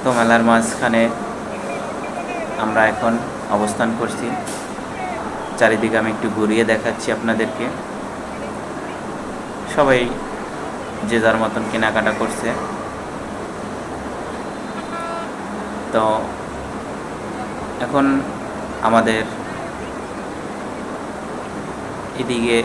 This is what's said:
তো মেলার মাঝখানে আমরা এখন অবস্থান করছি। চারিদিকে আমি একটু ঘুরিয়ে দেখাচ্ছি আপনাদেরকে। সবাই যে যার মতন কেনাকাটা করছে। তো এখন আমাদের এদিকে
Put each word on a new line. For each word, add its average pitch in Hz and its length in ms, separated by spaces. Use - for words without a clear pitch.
তো 131 80
মেলার 117 320
মাঝখানে 113 640
আমরা 110 280
এখন 113 300
অবস্থান 107 480
করছি। 117 320
চারিদিকে 110 400
আমি 110 120
একটু 107 260
ঘুরিয়ে 107 280
দেখাচ্ছি 110 480
আপনাদেরকে। 110 540
সবাই 131 340
যে 117 100
যার 110 180
মতন 110 340
কেনাকাটা 110 400
করছে। 113 400
তো 110 260
এখন 135 400
আমাদের 113 420
এদিকে 117 460